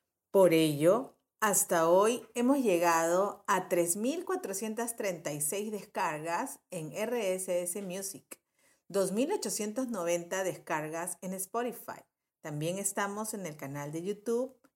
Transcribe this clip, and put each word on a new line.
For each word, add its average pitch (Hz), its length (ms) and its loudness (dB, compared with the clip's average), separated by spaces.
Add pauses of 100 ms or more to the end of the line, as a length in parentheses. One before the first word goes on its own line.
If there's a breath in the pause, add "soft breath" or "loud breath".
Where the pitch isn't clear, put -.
(320)
Por 185 200 8
ello, 160 600 4 (240)
hasta 185 500 4
hoy 208 460 4
hemos 247 240 4
llegado 175 880 2
a 185 220 0
tres 175 260 2
mil 277 300 -2
cuatrocientas 233 720 -4
treinta 170 360 -4
y 151 80 -6
seis 208 300 -2
descargas 185 880 -4 (140)
en 156 200 -8
R 214 420 -2
S 185 280 -2
S 180 180 -6
Music, 196 600 -10 (480)
dos 185 240 0
mil 262 180 2
ochocientos 214 580 -4
noventa 175 540 -2
descargas 160 760 -6
en 185 140 -8
Spotify. - 680 -6 (380)
También 160 380 -4
estamos 202 560 -4
en 196 120 -8
el 151 100 -10
canal 143 360 -8
de 165 100 -6
YouTube 233 540 -4 (200)